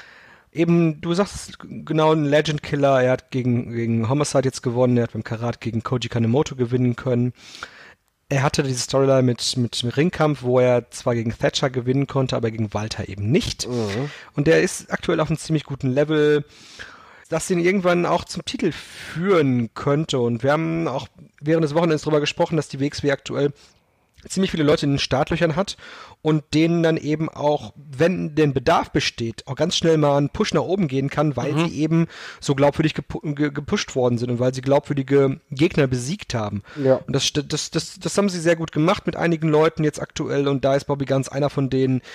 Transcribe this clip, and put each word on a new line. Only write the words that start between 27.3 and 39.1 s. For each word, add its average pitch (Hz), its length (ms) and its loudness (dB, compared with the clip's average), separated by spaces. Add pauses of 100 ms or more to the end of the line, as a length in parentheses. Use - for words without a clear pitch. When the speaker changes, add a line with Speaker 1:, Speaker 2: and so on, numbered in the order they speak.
Speaker 1:
wenn 160 600 -2
denn 151 180 4
Bedarf 139 380 0
besteht, - 560 -4
auch 135 80 -6
ganz 160 200 -2
schnell 160 220 4
mal 143 200 4
ein 143 120 2
Push - 240 -2
nach 156 80 2
oben 180 260 0
gehen 135 220 -2
kann, 151 260 0
weil 123 180 -2
Speaker 3:
Mhm. 165 160 0
Speaker 1:
sie 123 100 -8
eben 160 280 2 (320)
so - 140 -2
glaubwürdig 143 400 2
gepu-, - 400 -8
ge-, 147 160 0
gepusht 147 460 -6
worden 123 240 2
sind 123 100 -2
und 120 100 -2
weil 127 140 2
sie 131 80 -8
glaubwürdige 139 760 2 (100)
Gegner 147 380 2
besiegt 127 480 -4
haben. 104 260 -4 (220)
Speaker 2:
Ja. 131 140 4
Speaker 1:
Und - 180 -6
das 135 80 0
st-, 143 240 -2
das, - 240 -6
das, - 280 -6
das 170 160 -6
haben 202 140 2
sie 180 100 -6
sehr 165 160 2
gut 165 160 -6
gemacht 160 360 0
mit 170 80 -4